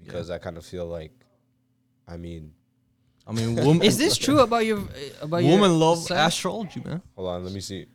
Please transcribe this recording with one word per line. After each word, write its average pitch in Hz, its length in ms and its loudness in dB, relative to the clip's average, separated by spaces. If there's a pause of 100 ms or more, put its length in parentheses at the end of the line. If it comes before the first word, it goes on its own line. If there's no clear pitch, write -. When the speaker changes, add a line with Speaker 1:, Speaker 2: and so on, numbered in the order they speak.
Speaker 1:
because 82 240 -10
Speaker 2:
Yeah. 87 80 -6
Speaker 1:
I - 20 -14
kinda 85 220 -12
feel 87 260 -10
like, 80 260 -10 (920)
I 85 100 -14
mean, 85 360 -14 (760)
Speaker 2:
I 107 60 -10
mean, 113 240 -2
wom-, 156 260 4
Speaker 3:
<laughs> 208 80 4
Is - 80 0
this 339 180 2
true 285 240 2
about 233 260 2
your, 220 120 0
uh, 196 60 -8 (380)
about 156 220 -2
your 143 100 6
Speaker 2:
women 190 240 6
love 160 200 4
Speaker 3:
sign? 165 280 -2
Speaker 2:
astrology, 190 580 -4
man. 175 180 -8 (140)
Speaker 1:
Hold 92 120 -6
on, 90 160 -6
let 92 80 -8
me 98 80 -8
see. 92 340 -10